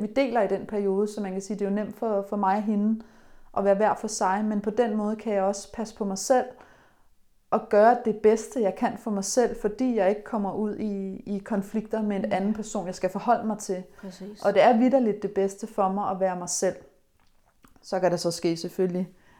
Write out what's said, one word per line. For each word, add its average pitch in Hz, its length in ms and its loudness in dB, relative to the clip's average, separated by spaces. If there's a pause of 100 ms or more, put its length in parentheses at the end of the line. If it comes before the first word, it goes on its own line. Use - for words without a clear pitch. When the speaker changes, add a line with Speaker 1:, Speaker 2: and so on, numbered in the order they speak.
Speaker 1:
vi 214 40 -2
deler 233 360 0
i 196 60 2
den 190 180 -4
periode, 202 420 0
så 208 120 -8
man 190 120 -6
kan 190 80 -6
sige, 196 180 -6
det 202 60 -2
er 196 40 0
jo 196 60 0
nemt 208 240 -4
for, 202 300 -2
for 214 80 -4
mig 196 200 2
og 214 60 0
hende 214 400 0 (540)
at 196 80 2
være 196 100 6
hver 202 200 4
for - 140 -6
sig, 202 360 0
men 214 160 0
på 214 100 -2
den 214 260 0
måde 214 200 -2
kan 220 180 -4
jeg 196 80 2
også 202 300 -2
passe 220 240 -8
på 220 80 -4
mig 190 140 -4
selv 254 260 4 (1080)
og - 180 0
gøre 220 360 6
det 214 120 0
bedste, 220 460 2
jeg 185 120 0
kan - 240 -4
for - 120 -8
mig 202 140 -2
selv, 233 360 0
fordi 233 360 -2
jeg 190 140 4
ikke 208 140 -2
kommer 202 300 -4
ud 208 220 -4
i, 196 400 -6
i 202 220 -8
konflikter 208 640 -4
med 208 140 0
en 196 140 -2
Speaker 2:
Ja. 202 60 0
Speaker 1:
anden 202 180 0
person, 208 320 -6
jeg 180 80 -6
skal 185 160 -2
forholde 214 360 0
mig 214 120 -4
til. 185 240 -6 (180)
Speaker 2:
Præcis. 196 440 -16
Speaker 1:
Og 202 100 4
det 190 80 8
er 226 160 8
vitterligt 240 440 4
det 196 80 -4
bedste 196 360 -2
for 202 220 0
mig 196 220 -2
at 190 100 -4
være 185 160 0
mig 180 120 -8
selv. - 280 0 (1080)
Så 185 180 -4
kan 180 100 4
der 170 60 2
så 170 140 0
ske 165 260 0
selvfølgelig, 180 520 -2 (320)